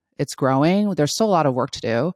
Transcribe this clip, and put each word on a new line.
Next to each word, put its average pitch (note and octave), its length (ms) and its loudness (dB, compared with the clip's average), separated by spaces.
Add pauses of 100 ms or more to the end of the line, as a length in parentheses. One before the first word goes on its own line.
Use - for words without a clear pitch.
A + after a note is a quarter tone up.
(160)
it's - 180 -6
growing. D#3+ 600 2
There's D3 180 0
still A3 140 0
a G#3+ 40 0
lot D#3+ 160 2
of B2+ 80 2
work B2 180 -2
to - 80 -12
do, A#2 360 -2